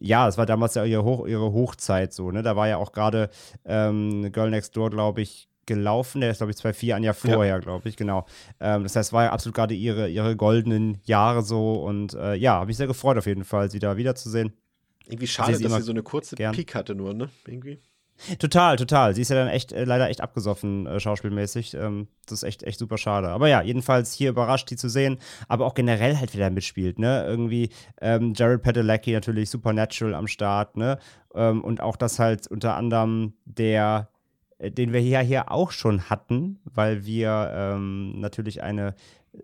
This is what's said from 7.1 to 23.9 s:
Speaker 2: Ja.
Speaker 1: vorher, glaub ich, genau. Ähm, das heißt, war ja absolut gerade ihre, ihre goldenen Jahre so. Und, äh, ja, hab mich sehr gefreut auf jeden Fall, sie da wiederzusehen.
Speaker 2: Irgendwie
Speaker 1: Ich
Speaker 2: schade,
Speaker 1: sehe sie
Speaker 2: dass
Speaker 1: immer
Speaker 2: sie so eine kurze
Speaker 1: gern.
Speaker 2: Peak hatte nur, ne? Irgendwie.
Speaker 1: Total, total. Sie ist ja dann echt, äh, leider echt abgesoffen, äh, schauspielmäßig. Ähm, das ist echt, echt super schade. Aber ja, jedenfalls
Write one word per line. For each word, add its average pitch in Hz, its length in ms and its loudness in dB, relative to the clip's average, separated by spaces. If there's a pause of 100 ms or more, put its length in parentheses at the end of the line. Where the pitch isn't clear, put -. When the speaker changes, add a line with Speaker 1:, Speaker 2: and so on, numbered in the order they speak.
Speaker 2:
Ja. 117 120 4
Speaker 1:
vorher, 101 240 4
glaub 90 260 -8
ich, 110 100 -8
genau. 98 300 -2 (340)
Ähm, 104 220 2
das 98 140 -6
heißt, 110 180 0
war 117 120 6
ja - 80 2
absolut 113 220 -6
gerade 113 200 0
ihre, 104 340 -2
ihre 107 260 0
goldenen 110 680 2
Jahre 113 400 4
so. 110 300 0 (100)
Und, 101 320 -6
äh, 98 180 -2
ja, 101 260 4
hab 95 80 -2
mich 110 100 -4
sehr 135 100 -2
gefreut 131 320 0
auf 104 80 -2
jeden 98 160 -2
Fall, 101 260 0
sie 101 80 -8
da 101 200 -2
wiederzusehen. 113 540 -2 (540)
Speaker 2:
Irgendwie 117 200 -8
Speaker 1:
Ich 120 80 -4
Speaker 2:
schade, 113 160 0
Speaker 1:
sehe 117 80 4
sie 113 80 -2
Speaker 2:
dass 110 60 2
Speaker 1:
immer 110 100 2
Speaker 2:
sie 113 40 -8
so 117 60 -4
eine 113 100 -2
kurze - 360 -8
Speaker 1:
gern. 107 180 -2
Speaker 2:
Peak - 180 -8
hatte 104 220 -6
nur, 98 180 -6
ne? 120 160 -8 (160)
Irgendwie. 127 320 -14 (600)
Speaker 1:
Total, 165 380 6
total. 123 400 4
Sie 113 60 0
ist 120 80 0
ja 135 80 2
dann 127 100 4
echt, 123 240 -2
äh, 120 140 -2
leider 123 240 2
echt - 100 -4
abgesoffen, 101 680 -4
äh, 92 120 -4
schauspielmäßig. 104 760 -4
Ähm, 104 340 -6 (160)
das 110 140 -10
ist - 40 -8
echt, - 200 -8
echt - 140 -8
super 110 200 -6
schade. 101 320 0
Aber 117 180 2
ja, 131 140 6
jedenfalls 123 500 0